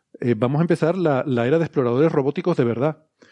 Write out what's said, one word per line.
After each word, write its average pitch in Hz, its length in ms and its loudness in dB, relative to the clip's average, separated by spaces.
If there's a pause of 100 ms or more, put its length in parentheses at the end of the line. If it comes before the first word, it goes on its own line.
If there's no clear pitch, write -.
(220)
Eh, 120 160 0
vamos 127 220 0
a 170 40 2
empezar 170 340 0
la, 147 280 0
la 120 220 0
era 156 100 2
de 165 80 0
exploradores 139 460 0
robóticos 156 460 -2
de 135 60 2
verdad. 120 420 -2 (260)